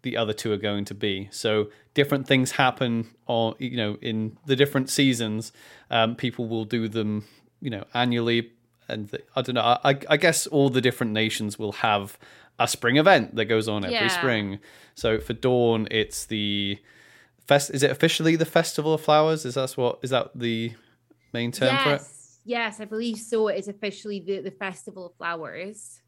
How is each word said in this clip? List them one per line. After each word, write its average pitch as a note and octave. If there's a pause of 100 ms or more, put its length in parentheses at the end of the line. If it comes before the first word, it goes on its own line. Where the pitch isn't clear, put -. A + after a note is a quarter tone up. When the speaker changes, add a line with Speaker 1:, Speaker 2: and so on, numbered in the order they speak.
Speaker 1:
the A#2+
other A2
two G#2+
are G2+
going G2+
to G2+
be. G2
So G#2+ (240)
different C#3
things C3
happen, A#2+ (180)
or, A2+
you B2
know, G#2
in A2
the C3+
different C3+
seasons. A2+ (400)
Um, A#2
people A#2+
will A2
do A2+
them, G#2+ (360)
you C3+
know, G2+
annually, A#2 (360)
and G#2+
th-, - (100)
I C3+
don't B2
know. A2+
I, A#2+
I, C#3 (120)
I D3+
guess E3
all C#3
the B2+
different A#2+
nations G#2+
will G#2
have G#2 (440)
a A#2
spring A#2+
event D#3
that A2
goes A2
on G#2
every -
Speaker 2:
Yeah. F#2+
Speaker 1:
spring. G#2 (340)
So A2
for -
Dawn, A#2
it's -
the G2+ (680)
fest-, C#3+
is C3+
it C#3+
officially E3
the D#3+
Festival D#3+
of D3+
Flowers? D#3
Is B2
that C3
what, B2
is B2+
that C3
the A#2 (580)
main A#2
term C3
for D3
it? -
Speaker 2:
Yes. - (300)
Yes, A3+
I A3
believe A3
so. A3
It G3
is G3+
officially G3+
the, F#3+
the F#3
Festival F#3+
of -
Flowers. E3+